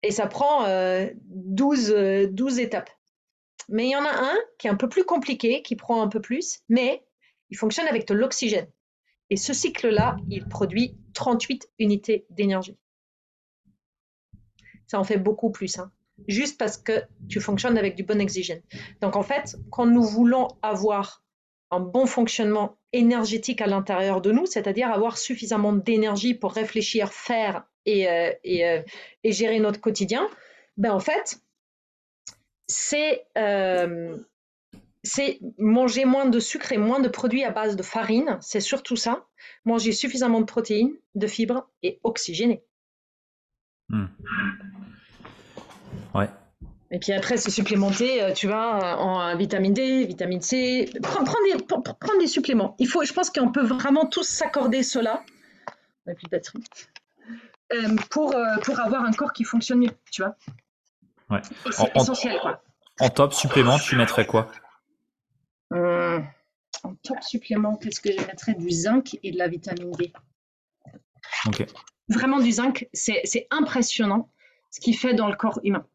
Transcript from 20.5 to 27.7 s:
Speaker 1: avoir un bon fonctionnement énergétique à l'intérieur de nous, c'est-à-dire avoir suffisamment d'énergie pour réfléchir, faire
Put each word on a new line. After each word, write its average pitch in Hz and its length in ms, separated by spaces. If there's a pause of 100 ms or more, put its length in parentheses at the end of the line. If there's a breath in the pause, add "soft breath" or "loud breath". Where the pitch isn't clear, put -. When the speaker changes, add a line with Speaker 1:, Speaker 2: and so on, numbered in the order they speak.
Speaker 1:
avoir 202 600 (480)
un 180 80
bon 185 260
fonctionnement 214 720 (140)
énergétique 233 680
à 214 60
l'intérieur 196 540
de 196 100
nous, 277 140
c'est-à-dire 220 460
avoir 226 260
suffisamment 214 560
d'énergie 214 600
pour 202 200
réfléchir, 214 600
faire 214 500 (220)